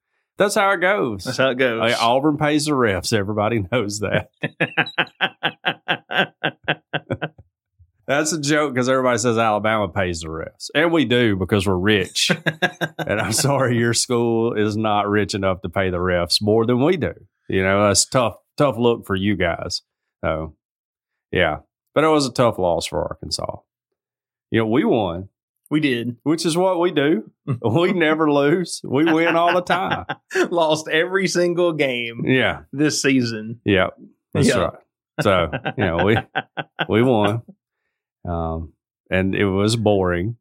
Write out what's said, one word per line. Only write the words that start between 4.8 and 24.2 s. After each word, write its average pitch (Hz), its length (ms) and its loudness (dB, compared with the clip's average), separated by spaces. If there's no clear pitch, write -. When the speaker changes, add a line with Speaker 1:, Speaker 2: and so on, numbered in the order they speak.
Speaker 1:
That's 151 280 0
a 160 80 -4
joke 147 340 0
'cause 127 140 0
everybody 131 280 2
says 113 200 0
Alabama 107 500 0
pays 90 320 -4
the 82 80 -12
refs. - 480 -12
And 165 160 2
we 160 140 2
do 117 320 2
because 95 280 0
we're 98 120 2
rich. 95 580 0
Speaker 2:
<laughs> - 60 -12
Speaker 1:
And 104 140 -2
I'm 110 140 -2
sorry, 131 440 0
your 117 160 2
school 117 600 0
is 104 240 0
not 104 320 0
rich 101 260 0
enough 95 260 -2
to 92 80 -8
pay 95 200 -2
the 90 80 -4
refs 87 440 0
more 107 240 2
than 123 180 2
we 175 140 4
do. 98 140 -4
You 98 140 0
know, 98 240 2
that's 101 180 2
tough, 120 300 0
tough 139 200 2
look 117 280 2
for 98 100 -4
you 98 200 0
guys. 87 460 -4
So, 80 320 -4
yeah. 80 280 0
But 147 120 2
it - 20 4
was 151 180 4
a 123 60 -4
tough 120 260 2
loss 85 300 0
for 78 160 -4
Arkansas. - 540 -8